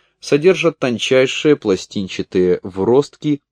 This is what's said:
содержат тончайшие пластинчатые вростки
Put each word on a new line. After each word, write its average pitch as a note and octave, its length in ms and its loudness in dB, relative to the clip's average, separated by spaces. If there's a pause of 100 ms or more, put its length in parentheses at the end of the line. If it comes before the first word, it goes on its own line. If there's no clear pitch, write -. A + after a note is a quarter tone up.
(200)
содержат D#3+ 580 0
тончайшие C3 760 0
пластинчатые F#2 1080 -2
вростки A#2+ 880 -2